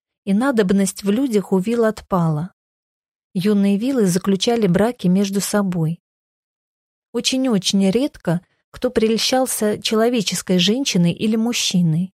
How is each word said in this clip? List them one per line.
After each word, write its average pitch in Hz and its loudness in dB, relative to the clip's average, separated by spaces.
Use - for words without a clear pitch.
и 196 0
надобность 202 0
в 196 -2
людях 214 0
у 190 2
вил 226 0
отпала. 170 -2
Юные 202 2
вилы 240 0
заключали 196 0
браки 196 0
между 196 2
собой. 180 -2
Очень-очень 226 0
редко 190 -2
кто - -4
прельщался 220 0
человеческой 220 0
женщиной 180 2
или 220 -2
мужчиной. 185 0